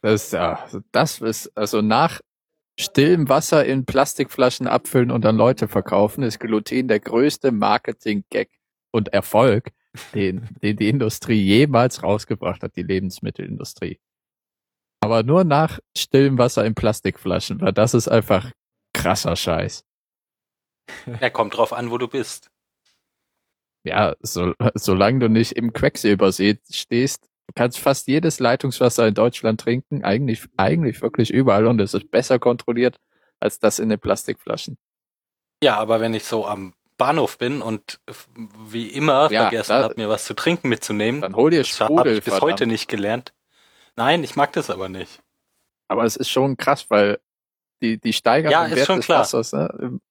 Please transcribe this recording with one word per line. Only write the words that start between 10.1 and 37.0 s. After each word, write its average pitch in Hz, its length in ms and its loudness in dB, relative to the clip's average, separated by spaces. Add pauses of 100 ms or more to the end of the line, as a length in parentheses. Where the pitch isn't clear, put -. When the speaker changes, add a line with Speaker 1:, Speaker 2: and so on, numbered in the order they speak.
Speaker 1:
den, 98 340 -2 (140)
den 104 160 -2
die 104 100 0
Industrie 113 540 0
jemals 123 600 4
rausgebracht 98 600 -4
hat, - 140 -10
die 90 60 -8
Lebensmittelindustrie. 95 1160 -8 (1000)
Aber 110 220 2
nur 160 200 4
nach 156 360 2 (180)
stillem 135 400 4
Wasser 120 280 2
in 110 100 -2
Plastikflaschen, - 840 -2
weil 95 140 0
das 110 200 2
ist 117 140 2
einfach 113 440 0 (420)
krasser 87 420 -2
Scheiß. 87 480 -4 (1400)
Speaker 2:
Ja, 123 100 0
kommt 110 280 -2
drauf 113 160 2
an, 120 180 -6
wo 120 60 -4
du 123 100 -4
bist. - 420 -8 (1300)
Speaker 1:
Ja, 92 380 0
so, 87 320 -4 (220)
solange 101 440 2
du 117 100 2
nicht 110 240 2
im 113 180 -4
Quecksilbersee 104 880 2 (100)
stehst, - 540 -4 (240)
du - 80 -20
kannst 123 240 0
fast - 280 0
jedes 156 320 0
Leitungswasser 123 680 2
in 107 60 2
Deutschland 110 480 0
trinken, 131 420 -4
eigentlich, 135 400 -2 (140)
eigentlich 156 440 0
wirklich 113 300 -2
überall, 110 340 4
und 110 140 4
es 101 140 -2
ist - 180 -6
besser 123 280 2
kontrolliert 120 580 0 (420)
als - 200 -4
das 131 200 0
in 113 80 -2
den 107 120 0
Plastikflaschen. - 800 -6 (840)
Speaker 2:
Ja, 117 140 2
aber 110 240 0
wenn 113 120 -2
ich 110 120 -6
so 110 200 -4
am 101 280 -10 (240)
Bahnhof 139 400 0